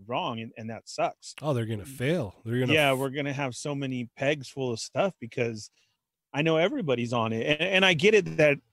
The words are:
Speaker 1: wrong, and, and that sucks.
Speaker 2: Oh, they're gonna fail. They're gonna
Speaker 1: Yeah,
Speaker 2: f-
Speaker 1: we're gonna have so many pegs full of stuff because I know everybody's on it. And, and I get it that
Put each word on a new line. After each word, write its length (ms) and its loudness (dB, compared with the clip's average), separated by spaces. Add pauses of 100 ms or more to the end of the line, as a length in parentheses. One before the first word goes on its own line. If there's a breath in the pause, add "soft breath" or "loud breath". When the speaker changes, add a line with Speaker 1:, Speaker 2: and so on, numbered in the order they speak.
Speaker 1:
wrong, 340 -4
and, 180 -10
and 100 -10
that 180 -12
sucks. 540 -6
Speaker 2:
Oh, 140 -2
they're 120 0
gonna 200 -4
fail. 480 -2 (100)
They're 160 -2
gonna 140 -2
Speaker 1:
Yeah, 180 2
Speaker 2:
f- 60 0
Speaker 1:
we're 120 -4
gonna 220 -4
have 220 -6
so 200 -8
many 420 -6
pegs 320 -2
full 240 -4
of 80 -6
stuff 400 -2
because 500 -4 (640)
I 80 0
know 140 4
everybody's 560 0
on 220 0
it. 120 -2
And, 140 0
and 240 4
I 80 6
get 220 6
it 240 2
that 180 6 (160)